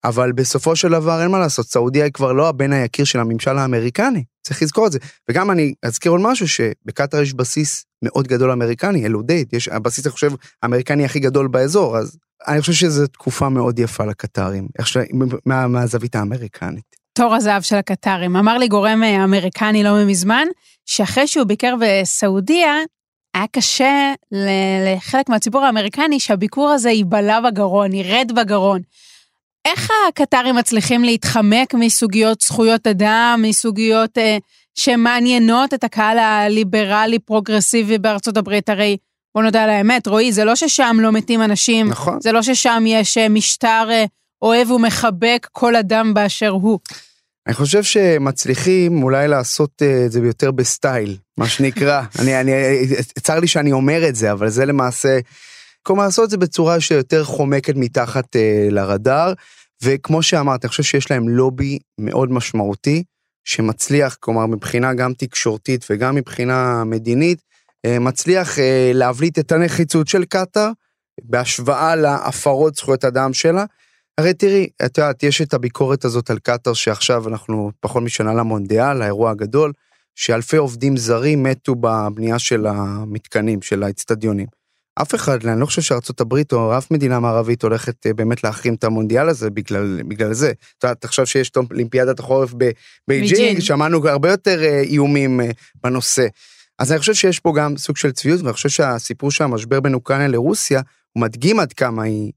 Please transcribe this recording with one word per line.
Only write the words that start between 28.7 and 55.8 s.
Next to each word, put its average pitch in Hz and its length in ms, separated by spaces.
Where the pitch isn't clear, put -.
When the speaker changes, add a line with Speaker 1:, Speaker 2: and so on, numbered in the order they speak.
Speaker 2:
איך 359 260
הקטרים 262 460
מצליחים 240 480
להתחמק 226 680
מסוגיות 220 680
זכויות 226 460
אדם, 220 560
מסוגיות, 220 760
אה, 220 200
שמעניינות 240 1000
את 262 100
הקהל 220 360
הליברלי, 214 1000
פרוגרסיבי 214 760
בארצות 208 400
הברית? 202 320
הרי, 202 280
בוא 214 80
נודה 220 200
על 214 60
האמת, 214 380
רועי, 220 240
זה 208 120
לא 226 120
ששם 254 460
לא 220 100
מתים 220 300
אנשים, 220 480
Speaker 1:
נכון. - 320
Speaker 2:
זה 226 100
לא 226 100
ששם 233 460
יש, 220 300
אה, 220 120
משטר, 226 640
אה, 226 140
אוהב 226 300
ומחבק 233 800
כל 240 240
אדם 220 380
באשר 208 360
הוא. 196 300
Speaker 1:
אני 117 60
חושב 147 300
שמצליחים 170 1200
אולי 135 240
לעשות, 143 540
אה, 131 240
את 117 60
זה 120 80
יותר 120 320
בסטייל, 113 640
מה 113 100
שנקרא. 139 640
<laughs> - 100
אני, 131 220
אני, 135 120
צר 156 200
לי 175 80
שאני 147 240
אומר 156 380
את 131 60
זה, 110 160
אבל 104 180
זה 120 160
למעשה... 135 540